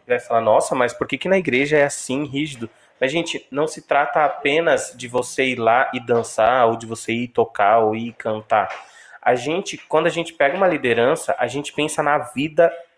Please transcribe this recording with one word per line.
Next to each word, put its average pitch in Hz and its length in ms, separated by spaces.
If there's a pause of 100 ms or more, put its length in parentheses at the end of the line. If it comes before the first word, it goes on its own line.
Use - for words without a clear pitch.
e - 20
vai 123 80
falar, 117 220
"Nossa, 113 360
mas 123 180
por - 140
que 180 100
que - 100
na 190 100
igreja 147 400
é 143 60
assim, 139 400
rígido?" 139 460 (320)
Mas, 135 100
gente, 160 400
não 147 160
se 156 180
trata 151 380
apenas 147 720
de 123 140
você 123 340
ir 127 160
lá 117 340
e 127 60
dançar, 117 720
ou 113 80
de 113 80
você 113 260
ir 117 180
tocar, 113 500
ou 107 140
ir 113 200
cantar. 107 560 (520)
A 123 140
gente, 156 420 (120)
quando 160 180
a - 20
gente 160 220
pega - 240
uma 190 140
liderança, 131 680
a 120 100
gente 139 260
pensa 151 280
na 147 160
vida 151 540 (260)